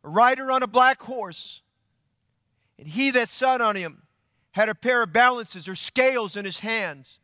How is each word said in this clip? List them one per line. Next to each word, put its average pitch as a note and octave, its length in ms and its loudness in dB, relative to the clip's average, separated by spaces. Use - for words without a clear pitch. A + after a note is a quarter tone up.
a D3 60 -16
rider B3+ 420 4
on C4 120 2
a B3+ 40 -4
black B3+ 340 4
horse, G#3+ 600 -12
and D3 100 -20
he B3 240 0
that B3 180 2
sat C4 320 0
on G#3+ 140 2
him F3 280 -10
had G#3+ 180 0
a G#3 60 -6
pair B3 260 0
of G3+ 100 -4
balances A#3 560 2
or F#3 80 -10
scales B3+ 640 -2
in G3+ 80 -10
his F#3+ 140 -8
hands. G3 640 -8